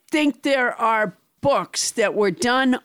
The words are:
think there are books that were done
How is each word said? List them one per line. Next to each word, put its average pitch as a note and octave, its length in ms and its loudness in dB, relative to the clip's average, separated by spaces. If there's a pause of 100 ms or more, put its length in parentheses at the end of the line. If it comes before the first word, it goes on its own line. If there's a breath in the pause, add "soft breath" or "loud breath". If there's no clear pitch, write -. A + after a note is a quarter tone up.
think D4+ 340 -2
there C4 380 0
are A3 340 0 (240)
books A#3 520 -2
that G3+ 220 0
were G3+ 180 2
done B3+ 540 0